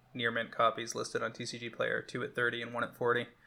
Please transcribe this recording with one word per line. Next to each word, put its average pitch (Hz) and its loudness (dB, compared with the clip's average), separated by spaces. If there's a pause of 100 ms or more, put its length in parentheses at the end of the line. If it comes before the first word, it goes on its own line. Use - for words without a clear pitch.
(120)
near 117 0
mint 117 -2
copies 113 4
listed 117 -2
on 113 -2
T 123 -8
C 120 -6
G 117 -6
Player, 113 0
two 120 -6
at - -6
thirty 117 2
and 117 -8
one 117 0
at 113 -8
forty. 120 2 (200)